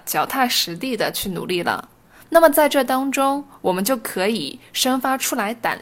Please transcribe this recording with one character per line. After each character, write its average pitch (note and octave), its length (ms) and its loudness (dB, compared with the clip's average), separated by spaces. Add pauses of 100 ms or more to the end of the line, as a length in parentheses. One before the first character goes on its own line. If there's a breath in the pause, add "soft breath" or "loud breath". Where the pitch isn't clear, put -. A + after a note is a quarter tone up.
脚 D3+ 180 0
踏 C4 240 0
实 - 280 -2
地 B3+ 200 -4
的 D#3+ 160 0
去 - 180 -6
努 E3 140 -4
力 F3 180 -2
了， - 280 -2 (400 loud breath)
那 E4 100 6
么 E4 80 8
在 D4+ 200 4
这 C#4+ 140 2
当 C4 300 -2
中， C#4 320 0 (160 loud breath)
我 F#3 120 0
们 F#3 120 0
就 C4 120 2
可 F#3+ 320 -4
以 F#3 300 -4 (140 loud breath)
生 B3+ 260 0
发 C4 200 0
出 C4+ 180 -4
来 G#3+ 160 -2
胆 G3 300 -4